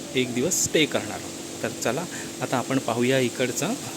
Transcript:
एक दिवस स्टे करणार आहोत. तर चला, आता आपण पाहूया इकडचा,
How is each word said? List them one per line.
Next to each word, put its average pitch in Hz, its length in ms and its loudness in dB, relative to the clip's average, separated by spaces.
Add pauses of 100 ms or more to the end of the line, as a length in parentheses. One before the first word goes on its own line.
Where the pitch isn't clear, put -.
(140)
एक 123 200 2
दिवस 131 300 2
स्टे 160 200 4
करणार 104 260 0
आहोत. - 520 -8
तर 113 60 0 (160)
चला, 131 200 0 (380)
आता 131 140 0
आपण 127 220 2
पाहूया 123 400 2
इकडचा, 127 480 0 (300)